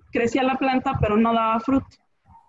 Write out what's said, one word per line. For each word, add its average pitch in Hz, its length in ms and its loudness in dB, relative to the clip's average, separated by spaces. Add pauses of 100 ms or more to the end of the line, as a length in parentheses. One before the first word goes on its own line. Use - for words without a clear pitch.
(120)
crecía 233 320 0
la 262 140 0
planta, 262 420 -2
pero 208 180 0
no 226 160 4
daba 226 260 0
fruto. 269 280 -2 (600)